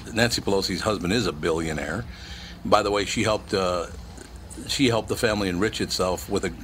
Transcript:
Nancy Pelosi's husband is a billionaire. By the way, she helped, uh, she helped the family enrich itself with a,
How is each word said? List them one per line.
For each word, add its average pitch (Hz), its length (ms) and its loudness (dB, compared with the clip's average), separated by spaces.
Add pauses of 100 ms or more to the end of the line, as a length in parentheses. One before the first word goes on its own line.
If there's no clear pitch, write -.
(120)
Nancy 117 300 2
Pelosi's 98 380 0
husband 87 320 0
is 113 140 2
a 82 60 0
billionaire. 80 720 -2 (600)
By 104 180 6
the 101 80 2
way, 101 140 2
she 107 180 0
helped, 107 320 0
uh, 90 320 2 (800)
she 135 220 2
helped 110 200 2
the 101 80 0
family 104 320 2
enrich 92 320 0
itself 92 480 0
with 95 180 0
a, 87 60 -2 (120)